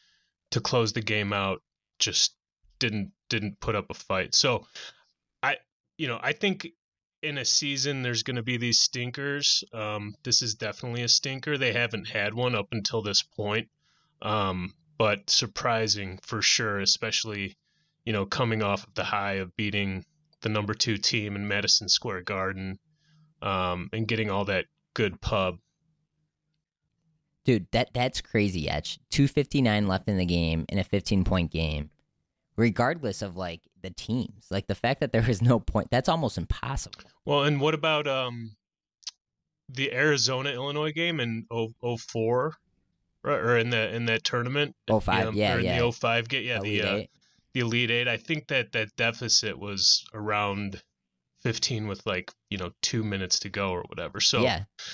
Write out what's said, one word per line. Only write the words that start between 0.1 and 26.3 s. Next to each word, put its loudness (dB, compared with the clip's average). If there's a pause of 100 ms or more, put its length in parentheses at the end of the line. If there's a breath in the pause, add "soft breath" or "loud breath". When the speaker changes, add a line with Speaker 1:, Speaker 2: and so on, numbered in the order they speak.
Speaker 1:
to 0
close 2
the -4
game 0
out, -2 (380)
just 0 (440)
didn't, -2 (160)
didn't -2
put 0
up -2
a -8
fight. -2
So 2 (720 loud breath)
I, 0 (420)
you -4
know, -4
I -2
think -2 (540)
in -4
a -4
season, 0
there's 0
gonna -4
be -2
these 2
stinkers. -2
Um, -6
this 2
is -4
definitely -6
a -4
stinker. 0
They 2
haven't -2
had -2
one 0
up -2
until -2
this 0
point. -4 (520)
Um, -2 (240)
but 2
surprising 0
for -6
sure, 2
especially, -2 (480)
you -2
know, 0
coming 0
off 0
of -20
the -2
high -2
of -6
beating -2 (380)
the -2
number 0
two 0
team -2
in -4
Madison 2
Square 0
Garden, -4 (600 soft breath)
um, 0
and -2
getting 0
all 0
that 0 (280)
good 0
pub. 0 (1900)